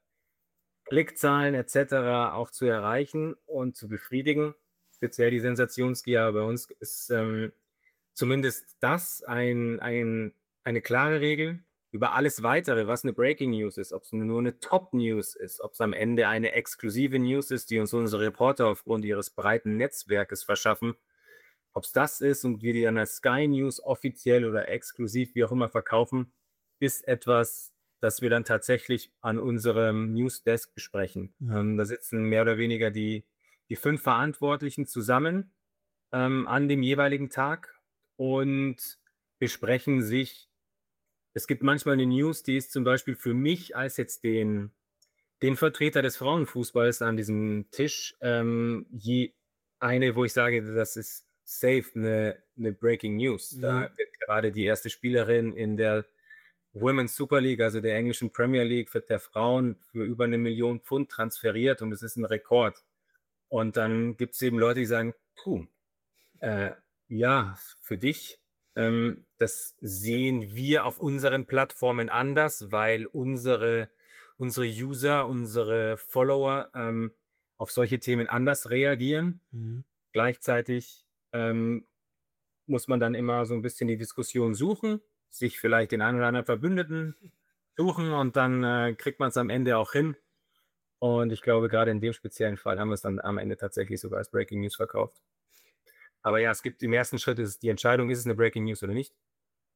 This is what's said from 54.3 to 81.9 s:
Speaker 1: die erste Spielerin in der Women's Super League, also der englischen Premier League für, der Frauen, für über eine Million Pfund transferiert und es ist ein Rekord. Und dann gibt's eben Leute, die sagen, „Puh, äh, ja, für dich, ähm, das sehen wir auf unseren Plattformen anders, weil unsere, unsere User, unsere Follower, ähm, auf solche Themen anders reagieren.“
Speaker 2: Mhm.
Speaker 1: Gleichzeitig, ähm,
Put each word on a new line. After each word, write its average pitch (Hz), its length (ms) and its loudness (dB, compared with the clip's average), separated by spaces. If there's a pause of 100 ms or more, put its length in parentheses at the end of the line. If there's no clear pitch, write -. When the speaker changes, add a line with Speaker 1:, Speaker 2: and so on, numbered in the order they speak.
Speaker 1:
die 101 140 -2
erste 107 240 0
Spielerin 117 640 2
in 107 240 -2
der 107 260 2 (680)
Women's 123 440 0
Super 139 240 2
League, 127 180 2
also 113 220 2
der 107 160 2
englischen 117 340 -2
Premier 123 320 2
League 117 260 0
für, 113 120 -4
der 107 180 -2
Frauen, 120 560 0 (160)
für 113 140 -4
über 117 180 -2
eine 120 140 2
Million 117 420 0
Pfund 135 320 -4
transferiert 113 720 0
und 110 100 -4
es 101 100 -8
ist 113 140 -12
ein 117 80 -4
Rekord. 110 640 2 (640)
Und 110 260 0
dann 113 400 0
gibt's 120 260 -6
eben 123 160 2
Leute, 117 220 4
die 123 60 0
sagen, 113 280 0 (220)
„Puh, 113 300 -6 (760)
äh, 101 320 -2 (380)
ja, 117 480 0 (240)
für - 160 -6
dich, 127 420 -4 (380)
ähm, 117 480 0 (120)
das - 440 -4
sehen 110 720 -2
wir 135 300 2
auf - 160 -6
unseren 135 440 0
Plattformen 123 600 0
anders, 139 640 0
weil 110 340 2
unsere, 120 840 0 (480)
unsere 127 280 -2
User, 131 640 0
unsere 113 720 0
Follower, 135 760 0
ähm, 113 380 -4 (460)
auf 107 140 -8
solche 123 280 0
Themen 120 280 0
anders 127 420 0
reagieren.“ 139 720 0 (100)
Speaker 2:
Mhm. 117 320 -8 (300)
Speaker 1:
Gleichzeitig, 120 920 -2 (280)
ähm, 117 520 -2 (800)